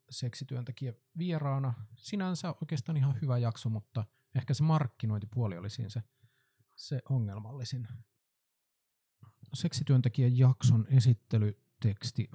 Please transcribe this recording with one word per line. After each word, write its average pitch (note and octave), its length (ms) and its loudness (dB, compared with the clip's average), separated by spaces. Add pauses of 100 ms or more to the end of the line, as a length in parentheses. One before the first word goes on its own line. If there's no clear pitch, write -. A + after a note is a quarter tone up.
(100)
seksityöntekijä B2 840 -8 (260)
vieraana. C#3+ 560 -2 (220)
Sinänsä F#3 640 -6
oikeastaan D#3+ 340 -4
ihan C3+ 260 0
hyvä B2+ 160 0
jakso, A#2 300 -2
mutta A2 360 -6 (300)
ehkä C3 200 -2
se D3 80 0
markkinointipuoli A2 960 -2
oli G2 120 -8
siinä A2 180 -8
se, A2 140 -8 (720)
se - 320 -8
ongelmallisin. A#2 800 -4 (1700)
Seksityöntekijän B2+ 840 2
jakson B2+ 500 6
esittelyteksti A2 1500 2